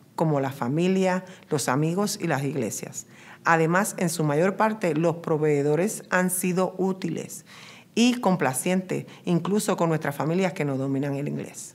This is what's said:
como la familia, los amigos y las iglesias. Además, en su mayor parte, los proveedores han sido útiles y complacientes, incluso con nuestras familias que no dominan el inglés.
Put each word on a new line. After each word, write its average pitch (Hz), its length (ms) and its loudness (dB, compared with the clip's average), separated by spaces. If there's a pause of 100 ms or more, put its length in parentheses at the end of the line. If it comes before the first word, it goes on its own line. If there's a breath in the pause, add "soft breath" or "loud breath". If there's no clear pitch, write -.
(140)
como 156 240 2
la 135 140 0
familia, 185 720 0 (260 loud breath)
los - 180 0
amigos 165 540 2
y 175 60 -2
las 139 160 0
iglesias. - 640 -6 (380 loud breath)
Además, 165 540 4
en 180 100 2
su 165 140 -2
mayor 156 320 2
parte, 208 400 0
los 165 220 2
proveedores 151 960 0
han 180 200 2
sido 180 480 0
útiles 185 640 -4 (520 loud breath)
y 240 240 4
complacientes, 180 880 0 (180 loud breath)
incluso 185 520 0
con 170 120 2
nuestras 151 260 -2
familias 175 380 0
que 160 120 -4
no 139 120 -2
dominan 139 400 -2
el 143 100 -6
inglés. - 480 -10